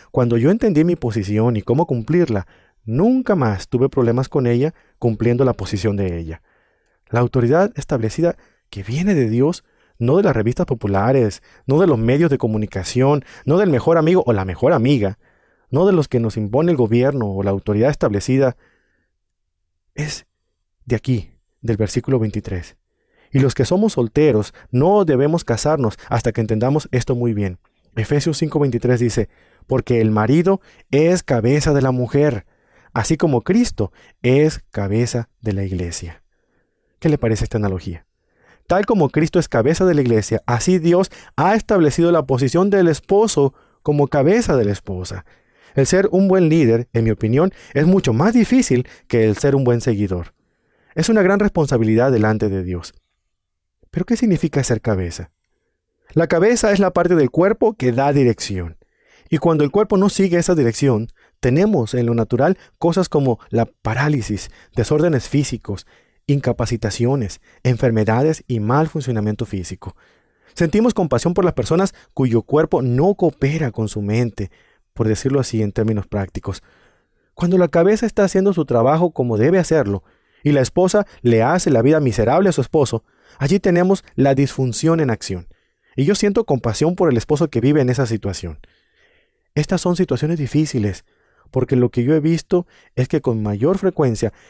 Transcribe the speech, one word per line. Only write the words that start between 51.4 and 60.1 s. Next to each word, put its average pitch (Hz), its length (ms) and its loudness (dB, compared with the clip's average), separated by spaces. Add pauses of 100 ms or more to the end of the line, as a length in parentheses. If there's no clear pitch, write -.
responsabilidad 127 720 2
delante 110 380 0
de 95 160 -4
Dios. 90 300 -10 (960)
¿Pero - 160 -6
qué 233 100 -2
significa 160 480 0
ser 117 160 -2
cabeza? 92 500 -6 (840)
La 165 140 0
cabeza 208 460 2
es 196 60 2
la 185 140 2
parte 175 240 2
del 139 140 2
cuerpo 202 440 0
que 123 180 -2
da 139 200 0
dirección. 101 640 -2 (500)
Y 156 100 -2
cuando 156 260 2
el 139 60 -2
cuerpo 202 260 0
no 196 120 2
sigue 185 300 0